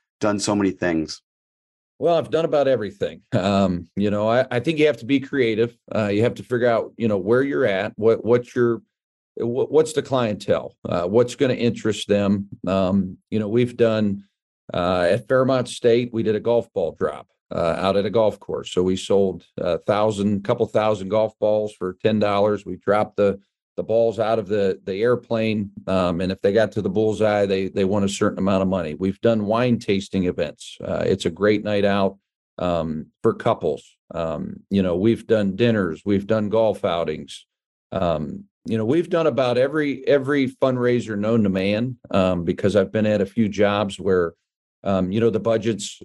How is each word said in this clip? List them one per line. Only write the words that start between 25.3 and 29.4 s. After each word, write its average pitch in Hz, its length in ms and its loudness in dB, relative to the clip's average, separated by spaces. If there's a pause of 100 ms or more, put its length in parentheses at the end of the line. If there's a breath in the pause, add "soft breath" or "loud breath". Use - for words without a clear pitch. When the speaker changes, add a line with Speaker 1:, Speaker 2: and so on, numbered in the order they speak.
Speaker 2:
Um, 90 320 0
and 92 100 -2
if 95 120 -6
they 101 100 2
got 107 220 2
to 107 80 -4
the 98 80 -2
bullseye, 104 560 2
they, 95 240 0
they 101 160 0
won 101 180 0
a 98 60 0
certain - 280 -2
amount 95 260 2
of 95 40 0
money. 85 280 -4
We've 95 260 -4
done 113 240 2